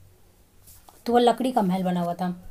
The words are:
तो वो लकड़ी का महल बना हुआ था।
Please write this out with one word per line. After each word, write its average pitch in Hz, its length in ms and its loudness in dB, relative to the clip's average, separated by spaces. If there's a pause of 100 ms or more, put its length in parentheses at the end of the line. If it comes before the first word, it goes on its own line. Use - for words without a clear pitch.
(1080)
तो 233 60 -2
वो 240 60 6
लकड़ी 240 340 2
का 226 100 2
महल 185 200 0
बना 180 180 -2
हुआ 175 140 -4
था। 180 140 -4 (220)